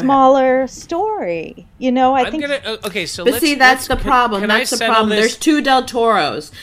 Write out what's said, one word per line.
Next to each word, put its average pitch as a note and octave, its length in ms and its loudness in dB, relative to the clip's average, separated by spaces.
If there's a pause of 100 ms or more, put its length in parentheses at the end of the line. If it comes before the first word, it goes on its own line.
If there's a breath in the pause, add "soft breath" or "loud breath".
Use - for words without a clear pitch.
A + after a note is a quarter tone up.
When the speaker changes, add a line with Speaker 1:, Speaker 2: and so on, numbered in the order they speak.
Speaker 1:
smaller C4 640 4
story. E4+ 1000 -8 (100)
You B3+ 140 -2
know, B3+ 220 4
I C4+ 80 2
Speaker 2:
I'm B3 100 -2
Speaker 1:
think D4+ 120 -4
Speaker 2:
gonna, C#4+ 220 -4
uh, G#3+ 120 -6 (100)
okay, F3+ 180 -6
so F3 200 -6
Speaker 3:
But A#3 80 4
Speaker 2:
let's, A#3+ 120 -2
Speaker 3:
see, D4 100 2
that's C4 260 4
Speaker 2:
let's, - 80 -12
Speaker 3:
the C4 80 0
Speaker 2:
can, - 120 -4
Speaker 3:
problem. A#3+ 320 2
Speaker 2:
can G#3 100 -2
I A3 80 2
Speaker 3:
That's B3+ 100 -4
the B3+ 80 -4
Speaker 2:
settle A#3 160 0
Speaker 3:
problem. A3 160 2
Speaker 2:
this? G#3 100 0
Speaker 3:
There's A3+ 180 0
two D4+ 240 0
Del C4 220 2
Toros. G3 800 -2